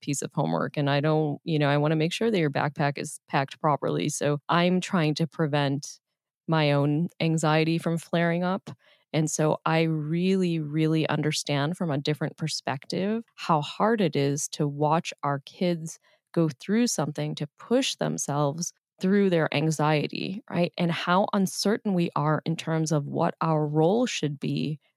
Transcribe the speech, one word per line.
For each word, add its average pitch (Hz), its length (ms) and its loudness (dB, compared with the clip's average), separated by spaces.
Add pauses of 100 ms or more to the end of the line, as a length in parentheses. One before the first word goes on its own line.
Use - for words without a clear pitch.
piece 143 220 -4
of - 100 -10
homework, 160 420 -2
and 143 140 0
I 143 100 2
don't, 156 460 0
you 156 140 0
know, 147 100 2
I 143 80 2
wanna 151 180 2
make 160 160 0
sure 226 200 0
that 202 80 2
your 156 100 2
backpack 139 480 -2
is - 220 -10 (100)
packed 139 320 -2
properly." 151 480 0
So 147 300 -2 (100)
I'm 180 320 2
trying 156 340 0
to 160 120 -2
prevent 143 720 -2 (500)
my 156 240 4
own 147 340 2 (140)
anxiety 160 560 2
from 165 200 -2
flaring 170 460 0
up. 180 280 -4 (420)
And 156 180 0
so 156 340 0
I 160 180 2
really, 170 760 0
really 156 480 2
understand 151 720 0
from 175 140 -4
a 135 60 0
different 147 380 -2
perspective 180 880 -4 (120)
how 160 260 0
hard 208 400 0
it 160 160 2
is 143 320 0
to 151 180 -2
watch 147 460 0 (100)
our 143 220 -2
kids 170 540 -4 (340)
go 165 160 2
through 220 380 0
something, 151 480 -4
to 147 120 -6 (100)
push - 380 0
themselves 151 800 -2 (260)
through 196 300 4
their 165 240 2
anxiety, 151 960 0
right? 175 280 -2
And 170 140 0
how 180 400 2
uncertain 202 600 0
we 175 240 2
are 151 280 0
in 160 120 -2
terms 160 340 -2
of 147 160 0
what 139 320 -2
our 156 260 2
role 160 400 4
should 147 320 -4
be 147 420 -4 (180)